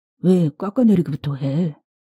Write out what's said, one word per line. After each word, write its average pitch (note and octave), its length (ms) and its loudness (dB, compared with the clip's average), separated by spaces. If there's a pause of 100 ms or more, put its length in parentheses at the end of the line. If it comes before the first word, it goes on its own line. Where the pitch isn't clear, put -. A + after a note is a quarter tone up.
(180)
"왜 F3 320 2
깎아내리기부터 F3+ 840 0
해? C#3+ 400 -4 (280)